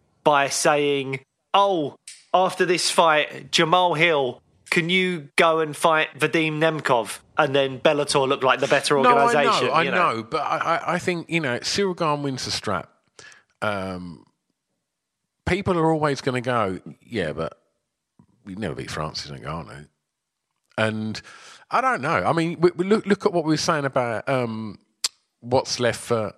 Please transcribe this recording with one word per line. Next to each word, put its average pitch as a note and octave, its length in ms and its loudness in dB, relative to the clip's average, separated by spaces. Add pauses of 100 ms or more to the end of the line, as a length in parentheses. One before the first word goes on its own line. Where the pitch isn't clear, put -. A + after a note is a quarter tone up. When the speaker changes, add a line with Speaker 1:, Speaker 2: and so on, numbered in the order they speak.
(240)
Speaker 1:
by C#3 260 4
saying, C#3+ 720 0 (320)
"Oh, F#3 420 2 (380)
after F#3 320 0
this E3+ 260 0
fight, D3+ 600 2
Jamal F3 420 4
Hill, D3 480 0 (300)
can E3+ 180 0
you F3+ 480 0
go E3 220 2
and D3+ 180 -4
fight D#3 320 2 (100)
Vadim D3+ 380 -2
Nemkov?" C#3+ 640 0 (180)
And C#3 180 2
then C3+ 240 0
Bellator D3 480 2
look C3+ 160 0
like B2+ 160 4
the C3+ 80 0
better D3 280 2
Speaker 2:
No, C#3 60 4
I B3 120 6
know, C#3 120 4
Speaker 1:
organisation, - 460 2
Speaker 2:
I D#3 120 2
Speaker 1:
you C3+ 80 -2
know? C#3 240 2
Speaker 2:
know, A2+ 80 -4
but D3+ 180 -4
I, D#3 160 -2
I, D#3+ 380 -2
I F3+ 40 -2
think, E3+ 300 -4
you E3 100 0
know, B2 220 -2
Cyril G3 320 -2
Gane D3+ 300 -2
wins C3+ 220 -4
the G#2+ 60 -6
strap. - 380 -4 (720)
Um, F#2 640 -6 (1200)
people F#3+ 320 0
are D#3+ 140 4
always D3+ 300 0
gonna B2+ 200 -2
go, A2 380 0 (220)
"Yeah, F#2 320 -4
but D#2+ 240 -6 (880)
you F#2+ 100 -12
never G2 200 -6
beat - 160 -10
Francis D2+ 400 -8
Ngannou." D2 560 -12 (880)
And A2 440 -2 (500)
I A3 100 2
don't B3 200 0
know. C3+ 80 -4 (160)
I B2 80 4
mean, E3 260 -2
we, F3 160 4
we F3 100 -4
look, G3+ 200 2
look F#3 200 0
at - 80 2
what E3+ 120 0
we D#3 80 2
were D3+ 40 0
saying D3+ 280 0
about, B2 420 -2
um, A2+ 520 -4 (600)
what's B2 400 0
left A#2+ 220 0
for A2 360 -2